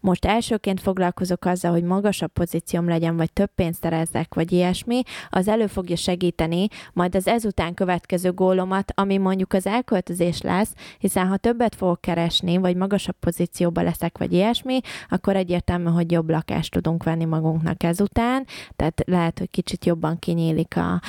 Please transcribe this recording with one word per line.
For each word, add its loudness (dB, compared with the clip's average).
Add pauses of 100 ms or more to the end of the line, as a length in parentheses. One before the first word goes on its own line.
most 2
elsőként 0
foglalkozok 0
azzal, 0
hogy 2
magasabb 0
pozícióm -2
legyen, 2
vagy 0
több 2
pénzt -2
szerezzek, -2
vagy 0
ilyesmi, 2 (280)
az 0
elő 2
fogja -4
segíteni 0 (260)
majd 0
az 2
ezután 0
következő 0
gólomat, 2
ami 2
mondjuk 0
az 2
elköltözés 0
lesz, 0 (260)
hiszen 0
ha 0
többet 0
fogok 0
keresni, 0
vagy 2
magasabb -2
pozícióba 0
leszek, -2
vagy -2
ilyesmi, 2 (300)
akkor 0
egyértelmű, 0
hogy 2
jobb 2
lakást 0
tudunk 0
venni 0
magunknak 0
ezután, 0 (300)
tehát 0
lehet, 2
hogy -6
kicsit -4
jobban 0
kinyílik 0
a, 0